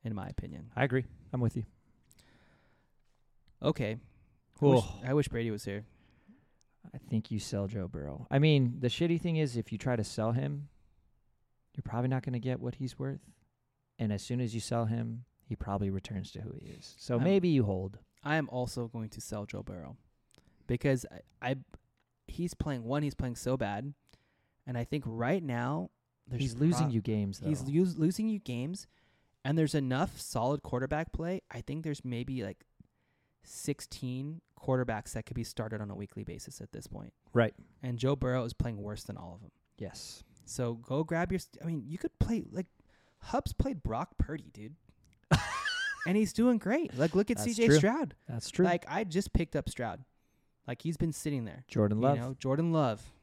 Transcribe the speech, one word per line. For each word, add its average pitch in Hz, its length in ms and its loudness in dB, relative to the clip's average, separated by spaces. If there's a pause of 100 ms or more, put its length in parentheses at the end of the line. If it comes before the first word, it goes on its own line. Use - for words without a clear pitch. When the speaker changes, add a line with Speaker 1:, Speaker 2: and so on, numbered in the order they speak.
Speaker 1:
in 110 120 -4
my 98 140 -6
opinion. - 460 -10
Speaker 2:
I 123 100 4
agree. 127 200 2 (280)
I'm 127 80 0
with 117 160 2
you. 113 100 -4 (2000)
Speaker 1:
Okay. 113 360 0 (640)
I 143 40 2
wish, 131 200 10
Speaker 2:
Oh. - 200 -10
Speaker 1:
I 131 100 0
wish 147 140 4
Brady 117 220 -2
was 104 140 -4
here. 101 200 -6 (1080)
Speaker 2:
I 131 40 -10
think - 320 -2
you 110 80 -2
sell 101 280 -2
Joe 98 220 -4
Burrow. 73 420 -8
I 139 80 6
mean, 139 420 6
the 123 80 2
shitty 165 320 2
thing 165 160 0
is 139 200 2
if 113 160 -2
you 110 60 -4
try 127 180 0
to 107 80 2
sell 113 280 0
him, 143 360 -2 (1040)
you're - 80 -8
probably 120 260 0
not 131 140 2
gonna 123 160 -2
get 123 220 -2
what 123 160 -4
he's 131 220 -6
worth. 139 320 -6 (680)
And 107 140 0
as 98 100 -2
soon 123 180 -2
as 113 140 -2
you 113 60 0
sell 117 260 0
him, 117 380 -2 (200)
he 113 120 -4
probably 101 340 0
returns 95 420 -6
to - 100 -10
who - 100 -8 (100)
he - 80 -16
is. - 280 -18
So - 180 -2
Speaker 1:
I'm 123 80 4
Speaker 2:
maybe 180 240 6
you 139 160 6
hold. 98 340 -2 (240)
Speaker 1:
I 151 140 0
am 151 120 0
also 123 400 -4
going 110 220 -8
to 113 100 -14
sell 104 260 -6
Joe - 160 -8
Burrow 92 340 -12 (680)
because 127 440 2
I, - 400 -8
I, 135 60 0 (680)
he's 170 280 -6
playing, 131 300 -4
one, 139 180 0
he's 143 120 -2
playing 123 220 -4
so 131 200 -2
bad. 120 380 -4 (720)
And 123 120 -4
I 117 60 -2
think 147 220 -4
right 120 360 0
now, 135 480 -2 (360)
there's 123 160 -4
Speaker 2:
He's 123 140 -2
losing 151 300 4
Speaker 1:
pro-, 127 80 0
Speaker 2:
you 110 60 4
games, 101 420 0
Speaker 1:
he's 135 220 0
Speaker 2:
though. 135 80 -4
Speaker 1:
lose-, 180 260 4
losing 185 300 2
you 214 100 0
games, 131 480 -6 (580)
and 143 140 2
there's 156 160 4
enough 135 460 0
solid 127 420 0
quarterback 139 500 -2
play. 175 280 -4 (100)
I 143 120 -10
think 156 220 -6
there's 147 200 -4
maybe, 123 400 -4
like, 101 200 -10 (760)
sixteen 139 1000 -6 (200)
quarterbacks 120 520 0
that 113 120 -6
could - 120 -10
be 120 80 -2
started 110 360 -6
on 104 100 -6
a 101 40 -8
weekly 101 300 -10
basis - 360 -12
at 101 120 -14
this - 140 -12
point. 107 260 -12 (200)
Speaker 2:
Right. 117 220 6 (280)
Speaker 1:
And 123 160 -4
Joe 131 180 2
Burrow 127 280 0
is 117 80 -6
playing 117 300 -2
worse 104 220 -8
than - 120 -10
all 87 180 -12
of 98 60 -18
them. - 120 -20 (260)
Speaker 2:
Yes. - 460 -12 (200)
Speaker 1:
So 120 300 -2
go 131 300 -4
grab 170 280 -2
your 190 60 -2
st-, - 240 -12
I 165 40 -8
mean, 156 200 -4
you 156 120 -8
could - 200 -6
play, 226 320 0
like, 180 160 -4 (540)
Hubs - 340 -2
played 247 280 -2
Brock 143 360 -4
Purdy, 147 340 -2
dude. 110 220 -14 (560)
Speaker 2:
<laughs> - 80 6 (680)
Speaker 1:
And - 100 4
he's 214 160 4
doing 233 260 6
great. 247 380 0
Like, 156 180 2
look 202 160 4
at 226 80 2
Speaker 2:
That's 214 100 0
Speaker 1:
C 233 60 0
J 226 120 6
Speaker 2:
true. 147 100 10
Speaker 1:
Stroud. 214 380 4 (140)
Speaker 2:
That's 117 220 -6
true. 180 140 4
Speaker 1:
Like, 175 240 2
I 196 160 0
just 180 280 -2
picked - 240 0
up 139 120 0
Stroud. 117 360 -6 (600)
Like, 123 160 -6
he's 160 140 -2
been 160 160 0
sitting 143 320 -2
there. 110 240 -10
Speaker 2:
Jordan 107 300 4
Speaker 1:
You 117 60 4
Speaker 2:
Love. 135 140 6
Speaker 1:
know, 127 200 -4
Jordan 151 340 2
Love. 131 300 4 (200)